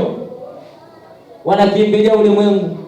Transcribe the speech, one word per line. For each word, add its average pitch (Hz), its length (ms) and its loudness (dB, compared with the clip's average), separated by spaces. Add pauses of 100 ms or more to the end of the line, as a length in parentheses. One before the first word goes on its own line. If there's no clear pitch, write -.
(1400)
Wanakimbilia 214 720 2
ulimwengu, 202 600 2 (120)